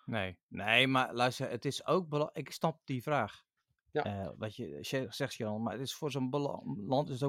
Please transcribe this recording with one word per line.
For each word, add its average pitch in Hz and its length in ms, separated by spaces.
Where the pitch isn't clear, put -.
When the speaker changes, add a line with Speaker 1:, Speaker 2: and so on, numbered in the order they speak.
Speaker 1:
Nee. 98 320
Nee, 113 400
maar 131 260
luister, 123 360
het 120 160
is - 200
ook 165 240
bela-, 147 240
ik 147 180
snap - 340
die 131 160
vraag. 131 420
Speaker 2:
Ja. 151 120
Speaker 1:
Eh, 98 340
wat 107 180
je, 113 120
je 131 280
zegt, - 260
Jan, 107 280
maar 104 100
het 117 80
is 131 140
voor 147 160
zo'n 127 180
bela-, 143 320
land 135 220
is 143 100
het 131 100